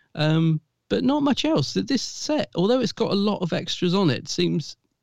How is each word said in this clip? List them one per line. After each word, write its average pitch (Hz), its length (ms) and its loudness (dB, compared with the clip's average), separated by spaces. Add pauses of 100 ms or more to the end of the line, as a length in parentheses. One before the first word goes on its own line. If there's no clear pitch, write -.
(140)
um, 160 480 2 (260)
but 214 160 0
not 285 180 2
much 277 220 2
else. 311 300 0
Th-, 190 120 -2
this 277 140 0
set, - 540 -4
although 220 260 2
it's 214 120 -2
got - 200 -2
a - 20 0
lot 202 280 0
of 175 100 -4
extras 180 420 -2
on 196 140 2
it, 120 200 -2
seems 170 500 -2 (240)